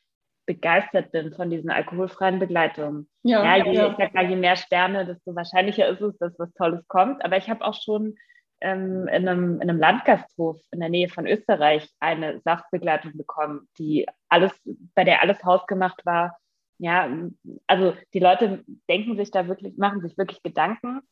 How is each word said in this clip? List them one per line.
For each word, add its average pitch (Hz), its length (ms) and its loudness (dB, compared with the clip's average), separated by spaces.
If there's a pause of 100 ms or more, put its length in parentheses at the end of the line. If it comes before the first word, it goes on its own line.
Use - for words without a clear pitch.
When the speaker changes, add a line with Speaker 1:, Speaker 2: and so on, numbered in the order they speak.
(460)
Speaker 1:
begeistert 170 640 0
bin 156 220 -6
von 180 160 -6
diesen 165 220 -6
alkoholfreien 185 680 -2
Begleitungen. 156 720 -4 (140)
Speaker 2:
Ja, 226 200 2 (140)
Speaker 1:
Ja, 196 80 4
je, 190 140 0
Speaker 2:
ja. 208 120 4
Speaker 1:
ich 208 60 -8
sag 196 160 0
mal, 185 160 0
je 185 80 0
mehr 180 200 2
Sterne, 185 500 -2
desto 175 280 -12
wahrscheinlicher 185 540 0
ist 185 140 -4
es, 208 160 -4
dass 175 200 -6
was 170 140 -8
Tolles 175 340 -2
kommt. 214 380 0
Aber 190 140 0
ich 196 100 -4
habe 226 160 -6
auch 214 80 -2
schon 214 440 -4 (480)
ähm, 190 440 -4
in 180 200 2
einem, 175 320 0
in 175 80 0
einem 170 100 2
Landgasthof 165 800 2 (140)
in 175 80 -8
der 165 80 -4
Nähe 175 220 0
von 165 160 -8
Österreich 151 640 2 (100)
eine 160 400 -4
Saftbegleitung 165 760 -2
bekommen, 147 520 -8 (100)
die 151 280 -2 (240)
alles, 175 220 4 (420)
bei 185 100 4
der 170 180 4
alles 190 220 0
hausgemacht 185 600 0
war. 170 320 -2 (400)
Ja, 175 300 0 (580)
also 185 280 4 (200)
die 190 60 0
Leute 190 440 4 (240)
denken 214 280 -2
sich 202 140 -4
da 180 180 -2
wirklich, 190 280 -10
machen 202 240 0
sich 170 160 -12
wirklich - 260 -6
Gedanken. 226 580 -4 (120)